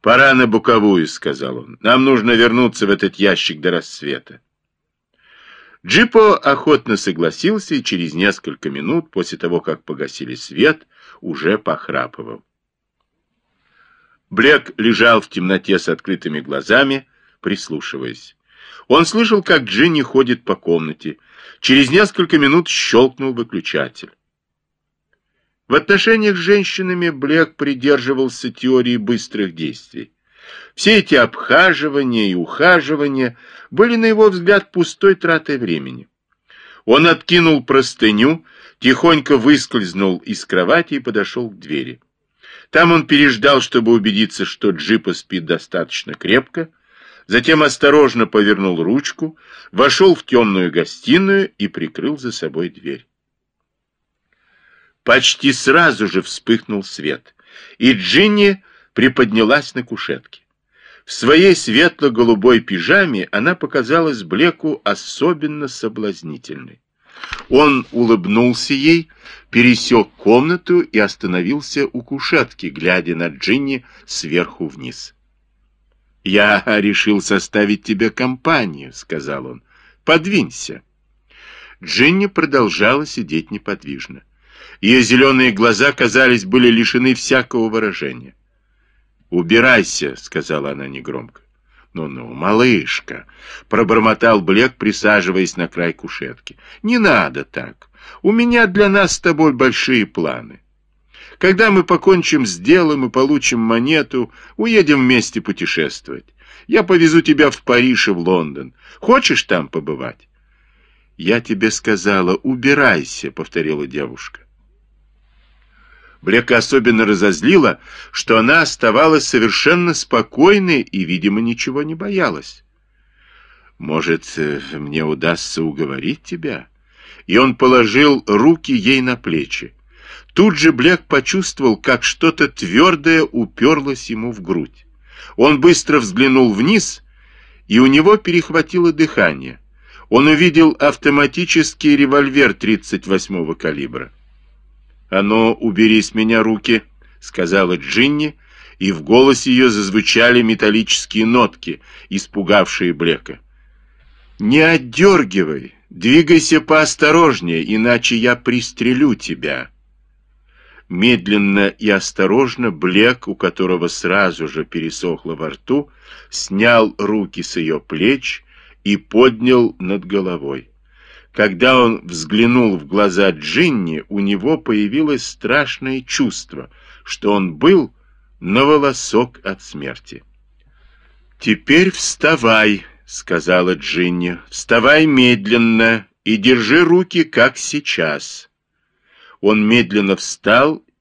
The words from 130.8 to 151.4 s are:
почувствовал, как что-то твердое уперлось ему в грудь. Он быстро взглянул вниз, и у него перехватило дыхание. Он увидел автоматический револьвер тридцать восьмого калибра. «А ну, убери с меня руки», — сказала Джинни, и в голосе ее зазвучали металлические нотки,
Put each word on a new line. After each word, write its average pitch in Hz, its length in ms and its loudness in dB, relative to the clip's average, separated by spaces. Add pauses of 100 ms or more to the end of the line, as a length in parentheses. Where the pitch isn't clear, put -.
почувствовал, 139 760 -2
как 123 260 -2
что-то - 460 0
твердое 165 720 0
уперлось 135 880 -4
ему 117 220 -8
в 107 80 -16
грудь. 85 460 -8 (500)
Он 139 240 2
быстро 151 400 4
взглянул 123 520 2
вниз, 151 520 -2 (640)
и 107 100 2
у 127 80 6
него 156 300 6
перехватило 170 760 0
дыхание. 78 680 -2 (480)
Он 127 180 4
увидел 156 540 4
автоматический 143 1160 0
револьвер 139 580 2
тридцать 101 520 -4
восьмого 87 480 -4
калибра. 65 560 -8 (1000)
«А 95 120 0
ну, 113 300 2
убери 110 500 2
с - 120 -10
меня 110 280 0
руки», — 110 400 0 (380)
сказала 90 560 -2
Джинни, 135 600 -2 (420)
и 95 140 -2
в 80 100 -8
голосе 127 480 4
ее 127 200 4
зазвучали 110 720 2
металлические 110 840 0
нотки, 113 540 -2 (300)